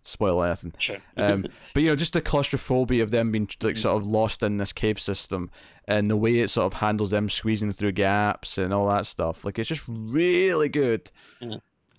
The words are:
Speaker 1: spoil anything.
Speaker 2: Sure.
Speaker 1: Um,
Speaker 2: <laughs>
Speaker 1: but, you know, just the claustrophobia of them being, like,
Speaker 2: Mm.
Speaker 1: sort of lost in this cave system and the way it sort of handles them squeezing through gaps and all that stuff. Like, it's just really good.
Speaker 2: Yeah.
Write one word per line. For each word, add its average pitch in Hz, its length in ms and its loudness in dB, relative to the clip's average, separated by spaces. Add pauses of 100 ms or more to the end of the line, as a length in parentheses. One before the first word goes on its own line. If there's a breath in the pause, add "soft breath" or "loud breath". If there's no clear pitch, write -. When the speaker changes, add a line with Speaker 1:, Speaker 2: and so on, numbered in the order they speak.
Speaker 1:
spoil 90 400 0
anything. 87 360 -2
Speaker 2:
Sure. 101 200 -4 (180)
Speaker 1:
Um, 101 300 2 (140)
Speaker 2:
<laughs> - 140 -10
Speaker 1:
but, 143 80 4
you 160 60 4
know, 151 80 4
just 165 160 -2
the 170 80 2
claustrophobia 127 840 2
of 107 80 0
them 113 220 2
being, 107 160 0 (140)
like, 107 120 2
Speaker 2:
Mm. 113 40 -6
Speaker 1:
sort 107 180 2
of 101 100 -2
lost 107 360 0
in 104 160 0
this 101 140 -4
cave 107 280 0
system 92 500 -4 (380 loud breath)
and 104 200 2
the 107 80 2
way 113 220 4
it 117 120 2
sort 101 220 2
of - 60 -8
handles 107 320 0
them 104 180 0
squeezing 107 440 -2
through 101 200 -2
gaps 101 680 0
and 95 140 0
all 101 160 2
that 101 180 0
stuff. - 380 -4
Like, 101 140 -6
it's 113 100 -4
just 156 200 -6
really 156 800 0
good. 127 420 0 (300 loud breath)
Speaker 2:
Yeah. 113 160 -10 (420)